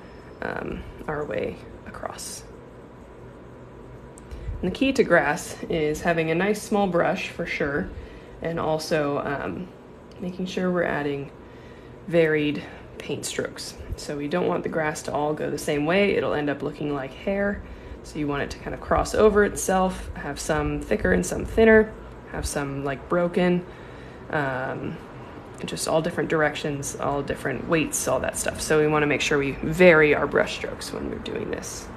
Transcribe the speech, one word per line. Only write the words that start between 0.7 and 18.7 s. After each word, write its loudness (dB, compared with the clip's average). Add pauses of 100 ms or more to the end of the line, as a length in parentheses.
our -4
way -4 (300)
across. -10 (2250)
And -2
the -4
key 2
to 4
grass 4 (140)
is 0
having 2
a 2
nice 2
small 2
brush 0
for -6
sure, -2 (540)
and -4
also, 0
um, -4 (540)
making -6
sure -2
we're 2
adding -2 (760)
varied 2 (360)
paint -6
strokes. -6 (220)
So -8
we -4
don't 0
want 0
the -4
grass -2
to -4
all 0
go -4
the -2
same 0
way. 4
It'll 2
end 0
up -4
looking -4
like -6
hair. -2 (400)
So -10
you 0
want 0
it -4
to -10
kind -8